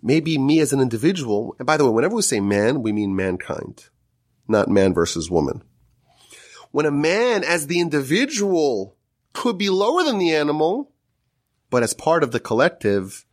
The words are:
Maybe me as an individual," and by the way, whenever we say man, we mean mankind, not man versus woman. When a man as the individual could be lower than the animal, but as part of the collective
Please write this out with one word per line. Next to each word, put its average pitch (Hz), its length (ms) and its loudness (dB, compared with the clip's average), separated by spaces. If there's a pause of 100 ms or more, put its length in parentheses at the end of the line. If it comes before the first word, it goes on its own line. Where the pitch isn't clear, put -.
Maybe 156 340 0
me 143 240 2
as 147 120 0
an 135 80 2
individual," 120 760 -2
and 123 80 -6
by 156 100 2
the 151 80 4
way, 123 60 6
whenever 147 260 0
we 208 60 -2
say 110 180 0
man, 104 420 0
we 110 100 -2
mean 104 220 -2
mankind, - 720 -6 (600)
not 107 200 2
man 95 240 4
versus 85 380 -2
woman. 78 320 0 (1080)
When 151 140 -2
a 147 40 0
man 185 540 0
as 156 240 -2
the 175 120 0
individual 156 1160 -2 (360)
could 233 240 -4
be 196 140 -2
lower 220 320 2
than 262 160 0
the 170 160 2
animal, 156 580 -2 (800)
but 123 120 2
as 110 120 -2
part 160 280 0
of 120 100 -2
the 120 80 -2
collective 104 920 -2